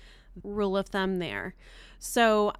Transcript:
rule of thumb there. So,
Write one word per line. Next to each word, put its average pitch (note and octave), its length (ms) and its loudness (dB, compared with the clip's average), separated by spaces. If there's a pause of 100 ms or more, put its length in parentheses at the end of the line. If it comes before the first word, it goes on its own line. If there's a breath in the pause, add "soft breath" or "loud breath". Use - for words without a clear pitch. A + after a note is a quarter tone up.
(420 loud breath)
rule G3+ 340 -2
of G3 120 -2
thumb F#3+ 320 -2
there. G2+ 340 -6 (460 loud breath)
So, G#3+ 600 4